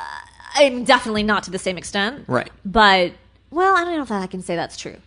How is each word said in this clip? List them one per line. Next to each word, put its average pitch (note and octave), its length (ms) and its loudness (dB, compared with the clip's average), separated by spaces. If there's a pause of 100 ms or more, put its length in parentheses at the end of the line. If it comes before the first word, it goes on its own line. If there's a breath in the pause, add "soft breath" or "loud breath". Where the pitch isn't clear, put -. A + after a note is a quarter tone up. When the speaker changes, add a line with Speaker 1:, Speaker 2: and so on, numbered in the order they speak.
(600)
Speaker 1:
I'm B3 240 4
definitely A3 380 2
not G#3 220 0
to F#3 60 -14
the F#3 80 -6
same F#3 200 -6
extent. G#3 500 -4
Speaker 2:
Right. B2 220 -2 (160)
Speaker 1:
But, F#3+ 460 6 (380)
well, F#4+ 260 2
I F4 80 0
don't F4 120 -4
know D4+ 60 -4
if A#3+ 80 -10
I G3 160 -4
can F#3 160 -12
say F3+ 140 -6
that's D#3+ 200 -6
true. A2 200 -14 (100)